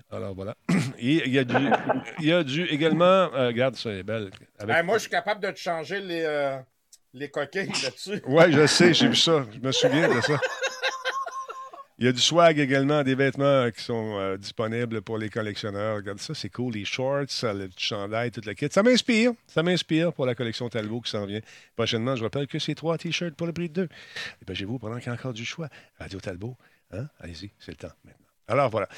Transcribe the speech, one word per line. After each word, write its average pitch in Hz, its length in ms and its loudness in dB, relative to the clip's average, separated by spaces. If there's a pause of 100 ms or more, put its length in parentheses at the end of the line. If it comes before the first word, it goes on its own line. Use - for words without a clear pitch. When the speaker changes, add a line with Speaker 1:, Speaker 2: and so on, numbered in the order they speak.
(100)
Speaker 1:
Alors 101 240 -10
voilà. 95 220 -10 (120)
<clears throat> 139 300 0
Et 143 260 2
il 131 80 0
y 135 60 4
a 135 60 4
du, 120 100 0 (640)
il 160 80 -4
y 156 60 6
a 175 100 4
du 147 220 -2
également, 160 400 2 (280)
euh, 127 140 2
regarde, 120 300 2
ça - 160 -6
est 92 100 -6
belle. 104 280 -4 (280)
Avec 107 160 -2
Speaker 2:
Hey, 165 80 4
moi, 185 140 2
je 208 60 0
suis - 80 -12
capable 202 300 -2
de 190 120 -4
te - 80 -14
changer 170 400 -4
les, 170 240 -4
euh, 143 320 0 (580)
les 139 160 -10
coquilles 156 400 -4 (140)
là-dessus. 190 380 -8
Speaker 1:
<laughs> - 40 -12
Ouais, 165 240 8
je 143 160 8
sais, 175 260 8
j'ai - 140 6
vu 120 80 4
ça. 151 300 4 (100)
Je 113 100 -14
me 135 60 0
souviens 131 380 4
de - 120 2
ça. 143 200 0 (1600)
Il 113 60 2
y - 20 6
a 127 40 4
du 123 80 -4
swag 165 400 6
également, 139 420 2
des 131 140 0
vêtements, 135 280 2
euh, 135 260 4
qui - 120 -12
sont, 110 380 -4
euh, 95 160 -2
disponibles 110 640 -4
pour 113 160 -6
les 107 100 -6
collectionneurs. 107 680 -6
Regarde 101 240 -10
ça, - 120 -10
c'est 120 160 -10
cool. 123 260 -6
Les 101 100 -8
shorts, 135 420 -4
ça, 120 260 -4
le 98 140 -6
petit - 200 -8
chandail, 110 440 -4
toute 113 160 -12
la 104 80 -6
kit. 147 160 -4
Ça 196 140 4
m'inspire. 240 480 4 (160)
Ça 165 160 0
m'inspire 170 480 2
pour 143 120 -2
la 123 120 0
collection 120 320 -4
Talbot 110 320 -4
qui 113 100 -8
s'en 104 160 -4
vient 101 140 -4 (340)
prochainement. 117 400 0
Je 113 80 -4
rappelle 139 240 -4
que 156 140 -8
c'est 151 160 -4
trois 160 220 -2
t-shirts 170 360 -6
pour 170 140 -6
le 170 40 -6
prix 170 160 -6
de 147 60 -14
deux. 180 140 -2 (500)
Dépêchez-vous 98 400 -8
pendant 113 200 -8
qu'il 123 100 -10
y - 20 -6
a 120 40 -4
encore 127 180 -8
du 110 120 -10
choix. 160 220 -10 (320)
Radio 82 220 -12
Talbot, 101 340 -10 (380)
hein ? 113 140 -8 (120)
Allez-y, 85 400 -14
c'est - 140 -16
le 82 60 -16
temps 85 140 -14 (120)
maintenant. - 220 -20 (200)
Alors 127 240 2
voilà. 104 160 -2 (120)